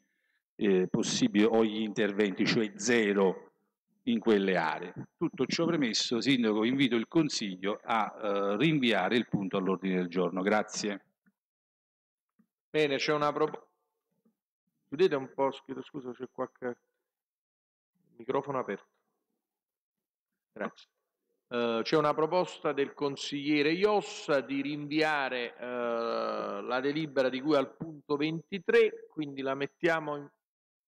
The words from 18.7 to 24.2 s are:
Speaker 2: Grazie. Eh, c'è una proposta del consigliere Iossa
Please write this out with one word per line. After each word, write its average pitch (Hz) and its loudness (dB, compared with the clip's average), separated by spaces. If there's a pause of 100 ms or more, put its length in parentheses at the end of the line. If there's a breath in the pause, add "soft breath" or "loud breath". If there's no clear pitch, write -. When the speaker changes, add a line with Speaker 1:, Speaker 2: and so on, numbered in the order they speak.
Speaker 2:
Grazie. - -12 (640)
Eh, 117 0
c'è 160 2
una 151 2
proposta 160 0
del 139 -2
consigliere 143 0
Iossa 190 0